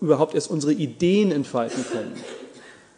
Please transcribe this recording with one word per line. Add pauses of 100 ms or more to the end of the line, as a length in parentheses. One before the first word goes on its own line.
überhaupt
erst
unsere
Ideen
entfalten
können. (840)